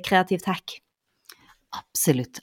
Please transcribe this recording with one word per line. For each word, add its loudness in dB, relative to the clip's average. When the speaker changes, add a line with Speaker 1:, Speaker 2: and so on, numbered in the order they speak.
Speaker 1:
kreativt 2
hack? -8
Speaker 2:
Absolutt, -2